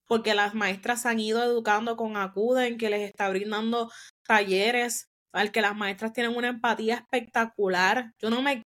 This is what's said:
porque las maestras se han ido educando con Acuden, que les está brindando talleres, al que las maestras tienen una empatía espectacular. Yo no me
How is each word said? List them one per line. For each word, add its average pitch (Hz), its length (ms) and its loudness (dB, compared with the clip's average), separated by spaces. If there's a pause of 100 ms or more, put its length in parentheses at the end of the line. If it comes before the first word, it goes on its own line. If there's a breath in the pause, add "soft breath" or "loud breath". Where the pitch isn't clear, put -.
porque 220 280 2
las 208 200 2
maestras 214 500 -2
se 247 60 0
han 226 100 0
ido 220 240 0
educando 226 520 0
con 220 220 -4
Acuden, 233 600 0
que 226 120 -2
les 208 200 0
está 202 200 -2
brindando 220 600 -2 (360 loud breath)
talleres, 220 800 2 (260)
al 208 200 0
que 226 100 0
las 208 160 2
maestras 208 340 -4
tienen 233 240 -2
una 240 140 -2
empatía 226 460 0
espectacular. 226 1200 0
Yo 214 120 -2
no 247 100 2
me 269 280 0